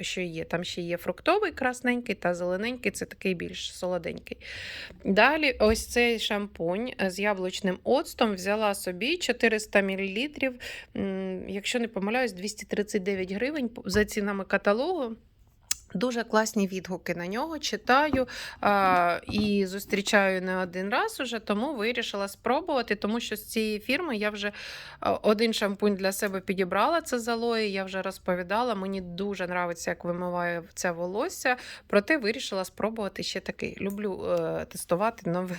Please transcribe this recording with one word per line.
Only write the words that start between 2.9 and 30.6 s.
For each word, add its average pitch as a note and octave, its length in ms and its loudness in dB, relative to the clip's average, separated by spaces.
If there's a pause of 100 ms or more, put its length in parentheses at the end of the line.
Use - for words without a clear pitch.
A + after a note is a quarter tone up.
це - 120 -6
такий - 300 -2
більш F3 400 -8
солоденький. - 640 -6 (680)
Далі C4 560 6
ось A3 260 4
цей A#3+ 320 4
шампунь, G3+ 760 -2 (100)
е, F#3+ 80 2
з F3+ 80 -8
яблучним F#3+ 680 0
оцтом A#3+ 500 2
взяла G3+ 400 2
собі G3+ 420 -2
чотириста A3 640 2
мілілітрів, G3 760 -2 (420)
м, F#3+ 520 -4
якщо G3+ 300 -2
не A3+ 100 0
помиляюсь, A3 440 0
двісті F#3+ 340 -8
тридцять G3+ 360 0
дев'ять F#3 300 -2
гривень B3 380 0 (140)
за G3+ 200 4
цінами G3+ 400 -2
каталогу. A3+ 720 2 (800)
Дуже A#3 300 0
класні G#3+ 420 2
відгуки F#3 480 -4
на F3 120 -6
нього A3+ 320 -4
читаю, C4 720 2 (320)
а, F#3 600 6 (120)
і G3+ 340 2
зустрічаю G3 760 2
не F#3 140 -2
один F#3 340 -4
раз F#4+ 300 0
уже, A#3 180 -4
тому G#3+ 360 0
вирішила G#3+ 540 -2
спробувати, B3 680 0
тому A3 260 -2
що G#3+ 160 -6
з - 80 -10
цієї G#3+ 340 0
фірми C4+ 380 -2
я G#3 140 0
вже, G#3 220 -4 (480)
а, G3 120 2
один A3 400 4
шампунь G#3 420 2
для F#3+ 180 0
себе F#3+ 280 -2
підібрала, G3 600 2
це B3+ 180 -2
з A3+ 100 -4
алої, A3+ 440 0
я F#3+ 120 -2
вже F#3+ 180 -4
розповідала, F#3+ 720 0
мені G3 260 -4
дуже F#3 440 -4
нравиться, F3 460 -2
як F3 140 -4
вимиває F3 580 -2 (120)